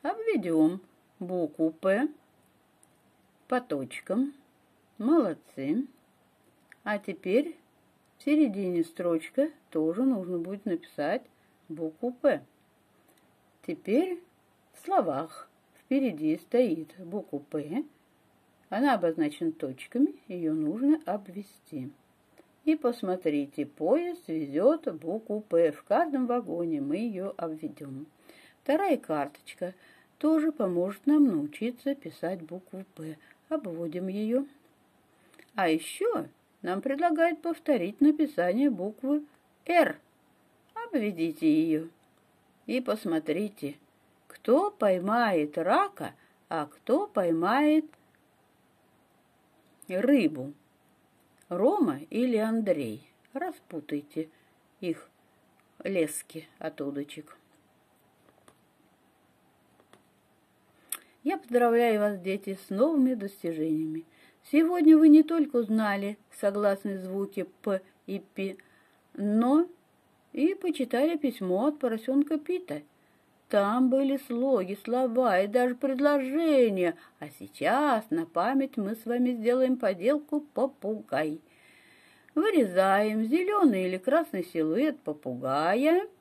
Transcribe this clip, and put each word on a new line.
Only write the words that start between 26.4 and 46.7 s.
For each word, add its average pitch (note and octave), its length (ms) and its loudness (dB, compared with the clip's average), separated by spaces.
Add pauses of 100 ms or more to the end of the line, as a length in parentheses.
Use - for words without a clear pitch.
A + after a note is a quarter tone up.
мы C#3+ 160 -4
её G3 400 -6
обведём. D3+ 680 -10 (560)
Вторая D#4+ 340 0
карточка D#3 760 -8 (440)
тоже D#4 320 2
поможет F#3 560 -2
нам D4 200 6
научиться A3 680 -2
писать F3 480 -8
букву F#3 420 -16 (100)
"П". D#3 220 -12 (320)
Обводим F3+ 600 -6
её. A3 380 -2 (1080)
А F#3+ 140 0
ещё E3 580 -2 (360)
нам F#3 180 -4
предлагают E4 640 0
повторить B3+ 580 -2
написание C#4+ 720 2
буквы A3+ 520 -4 (440)
"Р". D#4+ 340 2 (840)
Обведите F3+ 600 -2
её. D#3+ 420 2 (760)
И B3+ 140 -2
посмотрите, E3+ 960 -4 (500)
кто E4 440 2
поймает F#3+ 880 0
рака, G#3+ 560 -2 (340)
а D#3 180 -4
кто D#4 400 -2